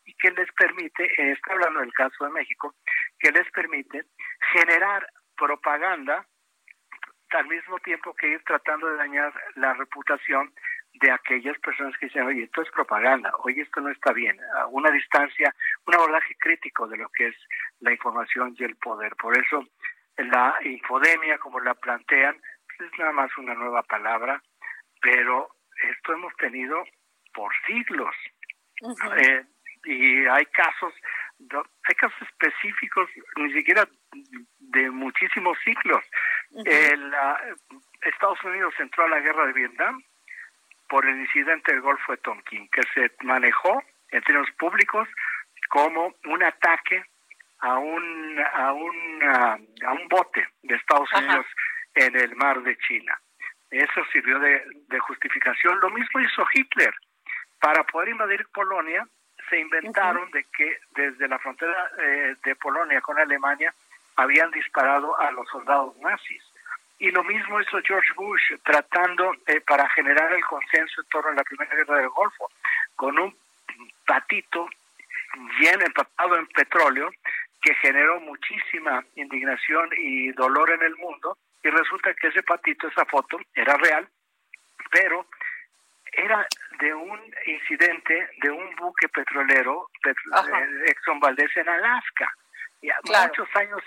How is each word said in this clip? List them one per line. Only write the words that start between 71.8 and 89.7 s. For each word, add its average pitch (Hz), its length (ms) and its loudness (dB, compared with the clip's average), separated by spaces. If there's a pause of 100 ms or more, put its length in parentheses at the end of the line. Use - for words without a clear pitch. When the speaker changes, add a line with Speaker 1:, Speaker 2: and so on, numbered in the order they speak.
Speaker 1:
del 131 120 0
Golfo, 196 400 -2 (460)
con 139 240 -2
un 190 160 -2 (680)
patito - 640 -2 (880)
lleno, 175 260 4
empapado 170 520 0
en 165 100 -4
petróleo, 143 640 2 (500)
que 151 140 6
generó 147 440 4
muchísima 151 840 -6 (120)
indignación 139 840 -2
y 131 340 -2
dolor 131 400 4
en 165 120 2
el 165 140 2
mundo, 170 400 -8 (260)
y - 60 2
resulta - 440 2
que - 140 -2
ese - 160 0
patito, - 440 -2
esa - 180 2
foto, 147 340 0 (160)
era 127 220 4
real, 156 300 2 (840)
pero 180 340 2 (840)
era 208 340 2 (340)
de 151 140 0
un 185 260 -10 (280)
incidente 165 800 0 (120)
de 147 100 0
un 175 240 -10
buque - 340 -2
petrolero, 135 800 0 (140)